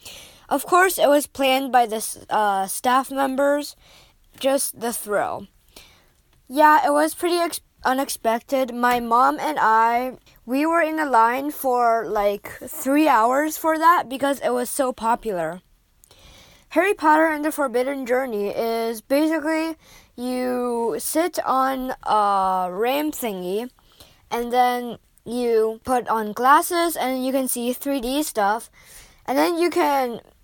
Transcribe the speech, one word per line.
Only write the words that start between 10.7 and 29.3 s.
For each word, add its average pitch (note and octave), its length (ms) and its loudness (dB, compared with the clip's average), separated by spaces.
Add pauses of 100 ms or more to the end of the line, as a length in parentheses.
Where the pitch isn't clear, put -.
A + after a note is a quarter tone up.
in D#4 180 -2
a D4 80 -2
line B3 420 2
for, A#3+ 560 0
like, G3+ 460 -2 (160)
three D4 400 2
hours C4 480 2
for D#4+ 220 0
that E4 320 4
because C#4 300 -2
it A#3+ 120 -2
was B3 160 -2
so C4 240 -2
popular. F#3 680 -4 (1120)
Harry F#4 200 4
Potter D#4 360 4
and D4+ 180 -4
the D#4 40 -2
Forbidden C4+ 540 -2
Journey A#3 440 -2
is A3+ 520 -4
basically D#4+ 760 -2 (400)
you B3 840 -4
sit E4+ 480 -2
on C4 560 0
a F#3+ 680 0
ram C4 420 -2
thingy, G3+ 580 -6 (600)
and A#3+ 220 -4
then B3 460 2 (260)
you A3+ 600 0
put B3+ 240 0
on G#3+ 240 -2
glasses, E4 640 2
and B3+ 280 -2
you C4 80 -2
can C4 140 0
see B3 260 -2
three C#4 280 -4
D C4 220 -2
stuff. G#3+ 460 -2 (560)
And C4 140 0